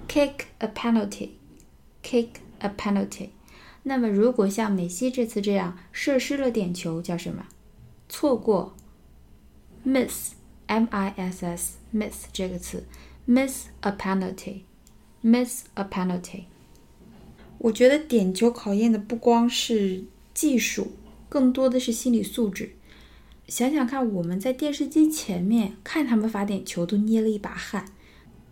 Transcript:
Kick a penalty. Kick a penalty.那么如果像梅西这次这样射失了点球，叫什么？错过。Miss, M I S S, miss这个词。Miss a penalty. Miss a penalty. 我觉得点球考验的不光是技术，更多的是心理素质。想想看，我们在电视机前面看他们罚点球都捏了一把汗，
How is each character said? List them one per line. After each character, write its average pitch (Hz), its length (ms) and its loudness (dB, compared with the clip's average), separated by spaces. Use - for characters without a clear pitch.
Kick 285 380 0
a 220 100 -6
penalty. 220 640 -2
Kick 233 260 0
a 202 100 -4
penalty. 202 600 -4
那 269 160 -2
么 233 100 2
如 208 240 4
果 202 160 2
像 214 240 0
梅 180 160 0
西 254 220 -2
这 247 160 0
次 214 140 -4
这 202 140 0
样 180 220 -2
射 277 260 0
失 277 180 -2
了 269 140 0
点 202 220 -2
球， 165 300 -6
叫 170 160 -4
什 170 140 -8
么？ - 140 -12
错 277 280 0
过。 202 380 0
Miss, - 480 -2
M 226 240 2
I 196 260 -2
S 185 280 -6
S, 175 320 -6
miss 208 400 -4
这 185 160 -4
个 180 100 -8
词。 - 260 -10
Miss 262 400 2
a 202 120 -2
penalty. 190 720 -6
Miss 240 420 2
a 196 100 -6
penalty. 180 600 -6
我 226 140 2
觉 247 160 6
得 294 100 6
点 214 340 2
球 233 180 2
考 214 220 -4
验 226 180 4
的 220 80 4
不 208 180 -6
光 233 340 4
是 196 540 0
技 285 240 2
术， - 360 -2
更 254 240 4
多 262 160 2
的 254 120 2
是 254 100 -2
心 233 220 0
理 220 100 4
素 208 260 -2
质。 - 220 -8
想 254 240 0
想 277 140 2
看， 254 260 -2
我 180 100 -2
们 175 160 -4
在 254 140 -2
电 285 200 -2
视 294 140 -2
机 311 240 6
前 180 320 -4
面 202 400 2
看 302 240 0
他 240 80 2
们 220 140 4
罚 208 160 -2
点 196 200 -2
球 175 220 -2
都 208 120 0
捏 220 220 4
了 220 80 2
一 208 100 0
把 - 120 -8
汗， - 360 -8